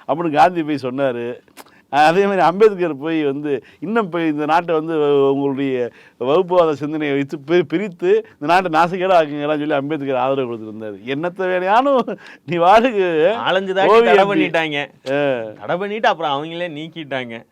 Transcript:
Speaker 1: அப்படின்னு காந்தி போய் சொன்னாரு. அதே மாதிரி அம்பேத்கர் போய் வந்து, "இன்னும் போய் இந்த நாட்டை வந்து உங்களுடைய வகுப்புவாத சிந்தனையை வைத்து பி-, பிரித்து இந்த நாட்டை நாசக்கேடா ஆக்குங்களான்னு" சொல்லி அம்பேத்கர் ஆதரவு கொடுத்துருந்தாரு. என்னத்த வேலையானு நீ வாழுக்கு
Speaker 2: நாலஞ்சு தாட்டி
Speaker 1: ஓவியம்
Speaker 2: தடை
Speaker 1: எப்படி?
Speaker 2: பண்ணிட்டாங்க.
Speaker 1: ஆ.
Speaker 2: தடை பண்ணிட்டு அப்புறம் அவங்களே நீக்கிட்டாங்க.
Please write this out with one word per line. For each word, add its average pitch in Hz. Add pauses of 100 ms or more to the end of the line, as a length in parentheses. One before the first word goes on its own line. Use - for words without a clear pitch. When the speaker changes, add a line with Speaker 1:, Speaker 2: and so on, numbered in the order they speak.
Speaker 1:
அப்படின்னு 151
காந்தி 170
போய் 151
சொன்னாரு. 127 (500)
அதே 160
மாதிரி 196
அம்பேத்கர் 175
போய் 160
வந்து, 143 (160)
"இன்னும் 208
போய் 165
இந்த 151
நாட்டை 170
வந்து 160 (320)
உங்களுடைய 135 (300)
வகுப்புவாத 165
சிந்தனையை 147
வைத்து 139
பி-, 175
பிரித்து 185 (140)
இந்த 165
நாட்டை 165
நாசக்கேடா 175
ஆக்குங்களான்னு" 151
சொல்லி 151
அம்பேத்கர் 139
ஆதரவு 127
கொடுத்துருந்தாரு. 107
என்னத்த 165
வேலையானு 196 (280)
நீ 160
வாழுக்கு 185
Speaker 2:
நாலஞ்சு 185
தாட்டி 190
Speaker 1:
ஓவியம் 226
Speaker 2:
தடை -
Speaker 1:
எப்படி? 196
Speaker 2:
பண்ணிட்டாங்க. 156 (260)
Speaker 1:
ஆ. 135
Speaker 2:
தடை 104
பண்ணிட்டு 202
அப்புறம் 156
அவங்களே 160
நீக்கிட்டாங்க. 151